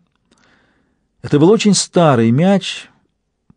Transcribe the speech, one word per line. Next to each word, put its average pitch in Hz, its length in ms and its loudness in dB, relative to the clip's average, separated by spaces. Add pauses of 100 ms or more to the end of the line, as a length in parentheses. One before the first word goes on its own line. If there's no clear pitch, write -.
(1200)
Это 147 160 -2
был 160 120 4
очень 208 240 2
старый 131 560 0
мяч, 185 580 -2 (680)